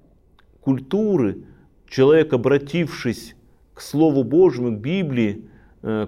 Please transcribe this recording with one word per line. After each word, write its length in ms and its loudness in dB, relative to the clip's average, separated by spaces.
культуры, 800 0
человек, 460 4
обратившись 1000 -4
к 80 -20
Слову 440 0
Божьему, 520 2
к 40 -12
Библии, 680 -4
э, 260 -4